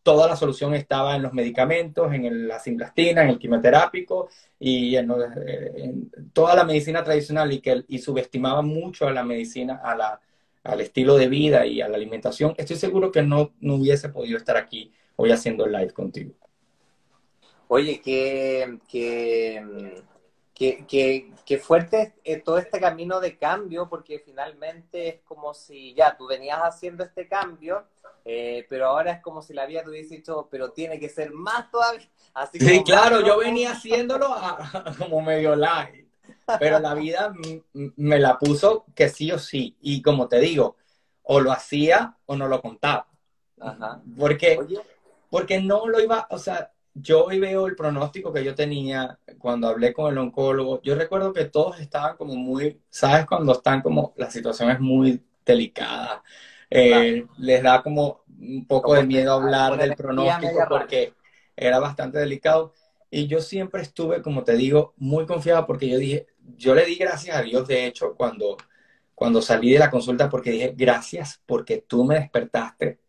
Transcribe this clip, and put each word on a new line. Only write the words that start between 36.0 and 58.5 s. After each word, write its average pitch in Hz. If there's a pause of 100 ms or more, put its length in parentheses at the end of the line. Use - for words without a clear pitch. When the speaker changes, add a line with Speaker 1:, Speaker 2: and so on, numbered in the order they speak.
Speaker 1:
pero 156
la 151
vida 170
m-, 160 (100)
m-, 139
me 147
la 131
puso 147 (100)
que 147
sí 151
o 170
sí, 131
y 143
como 139
te 120
digo, 143 (460)
o 139
lo 131
hacía 160
o 139
no 139
lo 131
contaba. 117 (520)
Speaker 2:
Ajá. 110 (140)
Speaker 1:
Porque, 147
Speaker 2:
Oye. 196 (460)
Speaker 1:
porque 190
no 202
lo 226
iba, 220
o 185
sea, 180 (220)
yo 160
hoy 190
veo 190
el 190
pronóstico 151
que 139
yo 135
tenía 135 (200)
cuando 120
hablé 117
con 151
el 135
oncólogo. 131
Yo 139
recuerdo 190
que 165
todos 165
estaban 147
como 143
muy, 131
¿sabes? 147
Cuando 156
están 135
como, 151
la 117
situación 117
es 127
muy 131 (220)
delicada, 120 (460)
eh, 117
Speaker 2:
Claro. -
Speaker 1:
les 127
da 127
como 147 (160)
un 127